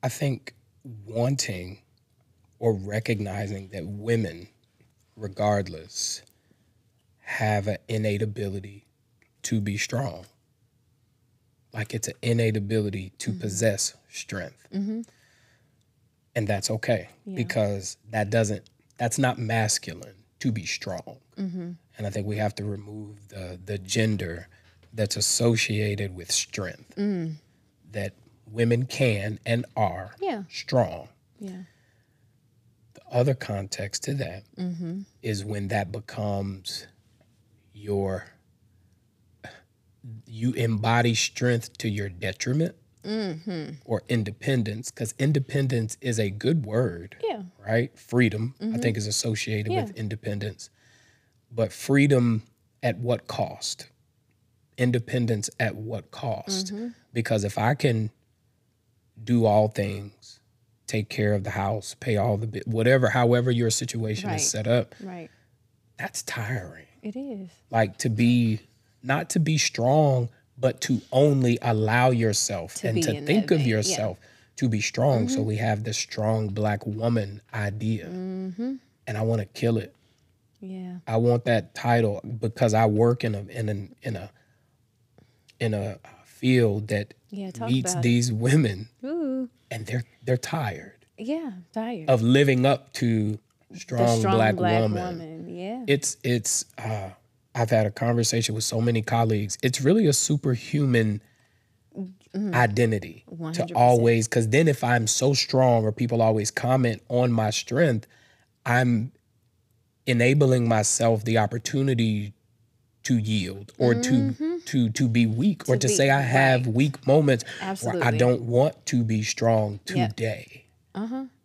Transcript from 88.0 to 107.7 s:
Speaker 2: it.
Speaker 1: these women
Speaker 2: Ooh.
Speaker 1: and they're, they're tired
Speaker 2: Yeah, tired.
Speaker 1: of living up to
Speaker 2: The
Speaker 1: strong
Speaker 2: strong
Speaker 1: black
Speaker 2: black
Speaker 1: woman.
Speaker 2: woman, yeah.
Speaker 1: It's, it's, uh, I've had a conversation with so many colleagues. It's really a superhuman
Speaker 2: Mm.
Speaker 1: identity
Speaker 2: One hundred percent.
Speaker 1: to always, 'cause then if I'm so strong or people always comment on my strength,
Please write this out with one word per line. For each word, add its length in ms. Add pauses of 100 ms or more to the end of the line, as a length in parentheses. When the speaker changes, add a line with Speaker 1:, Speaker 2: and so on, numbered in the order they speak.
Speaker 2:
it. 20
Speaker 1:
these 280
women 580 (140)
Speaker 2:
Ooh. 460 (220)
Speaker 1:
and 160
they're, 160 (200)
they're 140
tired 680 (120)
Speaker 2:
Yeah, 340 (220)
tired. 380
Speaker 1:
of 100
living 440
up 280
to 460 (320)
Speaker 2:
The 80
Speaker 1:
strong 400
Speaker 2:
strong 160
Speaker 1:
black 200
Speaker 2:
black 260
Speaker 1:
woman. 360
Speaker 2:
woman, 320
yeah. 380
Speaker 1:
It's, 360
it's, 420 (120)
uh, 320 (460)
I've 140
had 160
a 60
conversation 640
with 80
so 180
many 220
colleagues. 580
It's 180
really 280
a 60
superhuman 1080 (720)
Speaker 2:
Mm. 600
Speaker 1:
identity 720
Speaker 2:
One 260
hundred 0
percent. 160
Speaker 1:
to 60
always, 520
'cause 200
then 200
if 160
I'm 220
so 300
strong 500
or 60
people 320
always 260
comment 600
on 220
my 200
strength, 560 (580)